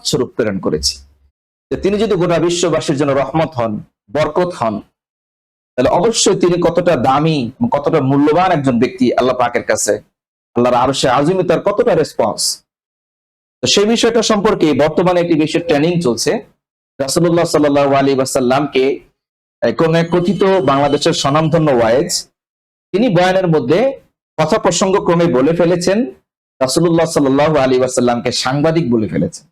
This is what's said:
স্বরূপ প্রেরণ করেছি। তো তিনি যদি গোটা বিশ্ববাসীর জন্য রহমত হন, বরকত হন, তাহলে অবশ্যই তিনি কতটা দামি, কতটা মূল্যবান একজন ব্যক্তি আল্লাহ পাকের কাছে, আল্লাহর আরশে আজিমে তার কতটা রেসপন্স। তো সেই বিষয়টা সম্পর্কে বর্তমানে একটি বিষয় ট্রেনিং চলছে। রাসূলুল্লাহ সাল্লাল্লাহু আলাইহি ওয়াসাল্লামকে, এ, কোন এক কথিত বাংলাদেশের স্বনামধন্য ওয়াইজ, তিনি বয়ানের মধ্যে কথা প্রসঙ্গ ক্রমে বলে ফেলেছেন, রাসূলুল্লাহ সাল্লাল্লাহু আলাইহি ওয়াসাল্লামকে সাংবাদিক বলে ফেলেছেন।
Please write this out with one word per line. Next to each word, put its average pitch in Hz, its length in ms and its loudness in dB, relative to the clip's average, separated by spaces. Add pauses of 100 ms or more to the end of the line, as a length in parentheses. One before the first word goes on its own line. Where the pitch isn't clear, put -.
স্বরূপ 127 260 -2
প্রেরণ 101 300 -2
করেছি। - 380 -4 (720)
তো 131 120 -6
তিনি 196 160 0
যদি 208 180 0
গোটা 165 240 0
বিশ্ববাসীর 160 580 -2
জন্য 143 140 0
রহমত 139 440 -2
হন, 113 280 -4 (280)
বরকত 175 420 -2
হন, 110 280 -4 (920)
তাহলে - 140 0
অবশ্যই 202 500 0
তিনি 175 220 0
কতটা 170 340 0
দামি, 131 560 0 (200)
কতটা 147 300 0
মূল্যবান 151 500 2
একজন 131 280 0
ব্যক্তি 123 360 0
আল্লাহ 123 220 0
পাকের 120 260 -2
কাছে, 107 380 -2 (540)
আল্লাহর 123 200 2
আরশে 131 340 0
আজিমে 147 340 0
তার 156 180 0
কতটা 208 340 0
রেসপন্স। - 680 -4 (1000)
তো 123 60 -2
সেই 202 180 2
বিষয়টা 226 360 0
সম্পর্কে 196 520 0
বর্তমানে 175 460 0
একটি 170 140 0
বিষয় 156 300 0
ট্রেনিং 170 380 0
চলছে। 147 440 -2 (540)
রাসূলুল্লাহ 165 460 0
সাল্লাল্লাহু 143 480 2
আলাইহি 139 220 2
ওয়াসাল্লামকে, 131 840 0 (680)
এ, 117 60 2
কোন 165 240 0
এক 165 160 0
কথিত 175 320 0
বাংলাদেশের 143 680 0
স্বনামধন্য 156 580 0
ওয়াইজ, 120 560 0 (640)
তিনি 226 180 0
বয়ানের 185 380 2
মধ্যে 165 520 0 (380)
কথা 156 220 0
প্রসঙ্গ 190 460 0
ক্রমে 170 200 2
বলে 135 280 2
ফেলেছেন, 180 520 0 (560)
রাসূলুল্লাহ 165 440 2
সাল্লাল্লাহু 151 520 2
আলাইহি 131 220 2
ওয়াসাল্লামকে 123 520 0
সাংবাদিক 147 600 -2
বলে 107 160 0
ফেলেছেন। - 440 -6